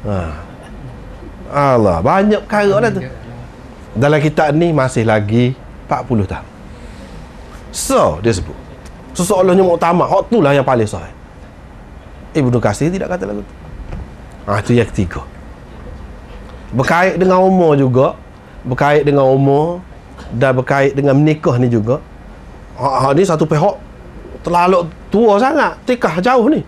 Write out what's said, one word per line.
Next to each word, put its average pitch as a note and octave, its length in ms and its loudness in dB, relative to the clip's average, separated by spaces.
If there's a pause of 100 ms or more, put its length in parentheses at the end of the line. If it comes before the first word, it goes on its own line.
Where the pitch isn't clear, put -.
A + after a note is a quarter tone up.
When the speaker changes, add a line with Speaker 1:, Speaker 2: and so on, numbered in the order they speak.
Speaker 1:
Ah. F2+ 280 -4 (1160)
Allah, B2 560 2
banyak G3 400 2
perkara G#3 320 2
lah A3 160 2
tu. F#3+ 80 -4
Speaker 2:
Banyak B2+ 160 -12
lah. A#2+ 200 -16 (600)
Speaker 1:
Dalam C#3+ 240 4
kitab D3+ 320 2
ni E3+ 160 2
masih C3 400 2
lagi A2 480 2 (320)
empat C3 160 -2
puluh A2+ 240 -2
tahun. - 160 -10 (1300)
So, B2 480 0
dia A2+ 80 2
sebut. F2 240 -2 (640)
Seseorangnya F#3 480 4
muktamad, E3+ 400 2
hak F3+ 240 0
tu A#3 80 2
lah C#3+ 160 4
yang C#3+ 80 4
paling B2+ 240 2
sahih. F2+ 240 -8 (1300)
Ibnu B2 240 2
Katsir B2+ 320 0
tidak F#3 240 -6
kata F#3+ 80 -6
lagu G#2 160 -8
tu. - 140 -18 (880)
Ah, G#2 160 -2
tu A#2+ 160 2
yang A2+ 80 4
ketiga. - 400 -6 (1500)
Berkait E3 400 2
dengan F#3 240 4
umur F#3 320 4
juga, C3 400 4 (480)
berkait C#3+ 400 2
dengan C#3 240 4
umur C#3 560 2 (480)
dan C3 240 0
berkait C#3 400 2
dengan C#3 240 2
menikah D3+ 400 2
ni B2 160 2
juga. A#2 240 0 (800)
Hak, - 240 -2
hak C3+ 160 2
ni F#3+ 80 4
satu D#3 240 0
pihak D#3+ 400 0 (560)
terlalu F3 420 2 (240)
tua G#3+ 300 4
sangat, C4 420 0
tikah F3+ 400 -2
jauh B3 240 4
ni. C4+ 200 2